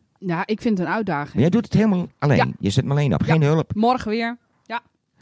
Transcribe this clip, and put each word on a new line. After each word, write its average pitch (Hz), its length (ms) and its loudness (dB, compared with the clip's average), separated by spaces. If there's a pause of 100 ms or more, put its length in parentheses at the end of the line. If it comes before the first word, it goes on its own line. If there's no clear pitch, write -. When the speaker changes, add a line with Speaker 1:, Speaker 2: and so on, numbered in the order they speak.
(200)
Speaker 1:
Ja, 175 260 -4
ik 214 160 -4
vind 220 160 0
het 175 100 -4
een 165 60 -4
uitdaging. 185 400 -4
Speaker 2:
Maar - 80 0
jij 160 80 4
doet 214 160 2
het - 80 -4
helemaal 190 340 2 (120)
alleen. 139 180 2
Speaker 1:
Ja. - 80 2 (140)
Speaker 2:
Je 98 100 -2
zet 101 160 0
me 139 60 -4
alleen 143 220 0
op, - 120 0
Speaker 1:
Ja. - 80 2
Speaker 2:
geen 160 100 4
hulp. 151 320 0
Speaker 1:
Morgen 233 360 0
weer. 233 260 -4 (840)